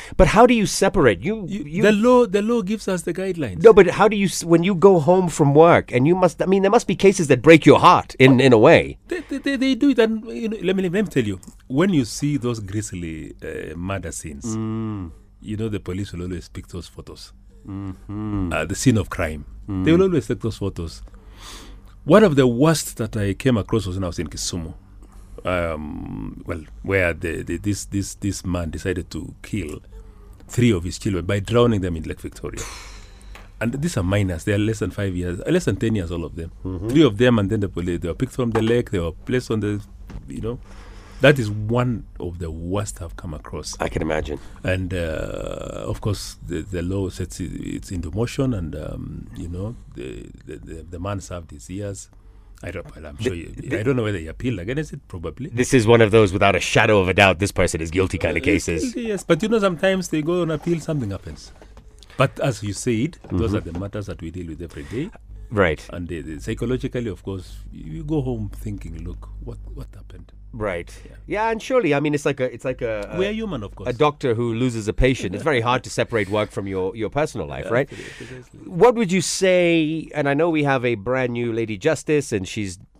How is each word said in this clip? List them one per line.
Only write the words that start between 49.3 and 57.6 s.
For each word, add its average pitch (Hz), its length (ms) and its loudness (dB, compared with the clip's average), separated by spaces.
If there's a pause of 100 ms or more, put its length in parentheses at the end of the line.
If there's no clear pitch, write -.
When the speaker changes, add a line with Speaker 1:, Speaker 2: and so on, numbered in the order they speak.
Speaker 2:
you 82 120 -10
know, 95 260 -8 (200)
the, 58 340 -14 (160)
the, 76 120 -12
the, 80 260 -16
the 85 160 -14
man 98 220 -6
served 85 300 -14
his 73 180 -18
years. 101 400 -10 (520)
I 85 100 -12
don't, 82 220 -14
well, 78 140 -18
I'm 73 100 -16
Speaker 1:
The, - 60 -8
Speaker 2:
sure 95 100 -4
you, 82 220 -10
Speaker 1:
the 127 240 -6
Speaker 2:
I 107 40 -4
don't 131 120 0
know 123 80 0
whether 107 140 -2
he 80 100 -8
appealed 110 320 -6
against 131 340 -8
it, - 160 -16
probably. 85 400 -10
Speaker 1:
This 120 240 0
is 120 140 6
one 117 140 8
of 107 100 6
those, 107 220 6
without 98 220 4
a 87 60 0
shadow 107 380 4
of 90 100 2
a 92 40 0
doubt, 95 260 6
this 98 140 0
person 87 280 0